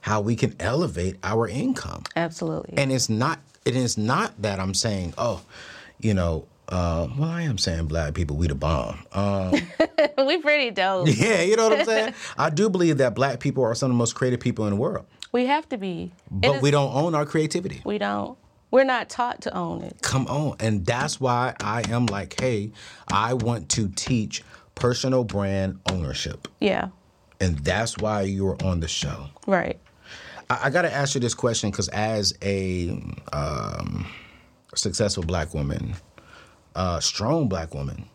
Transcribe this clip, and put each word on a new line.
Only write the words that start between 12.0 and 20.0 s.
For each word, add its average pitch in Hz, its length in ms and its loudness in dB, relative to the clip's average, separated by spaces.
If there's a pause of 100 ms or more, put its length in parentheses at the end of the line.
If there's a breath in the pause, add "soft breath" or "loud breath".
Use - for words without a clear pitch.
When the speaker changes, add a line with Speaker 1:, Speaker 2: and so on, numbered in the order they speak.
Speaker 1:
I 156 120 2
do 190 200 4
believe 175 280 4
that 123 180 4
black 127 240 2
people 135 240 2
are 113 100 2
some 131 160 0
of 123 60 4
the - 20 6
most 117 160 2
creative 123 240 2
people 117 280 0
in 104 40 0
the 101 100 0
world. 175 260 -2 (260 loud breath)
Speaker 2:
We 247 140 2
have 294 240 0
to 262 60 -4
be. 180 360 -6 (180)
And 98 100 -4
Speaker 1:
But 139 140 4
Speaker 2:
it's 135 80 0
Speaker 1:
we 143 80 6
don't 139 240 4
own 160 220 2
our 147 100 0
creativity. 156 580 -2
Speaker 2:
We 208 140 -2
don't. 202 400 -4 (320)
We're 262 140 6
not 247 260 0
taught - 320 -4
to - 120 -6
own 170 280 -4
it. - 180 -12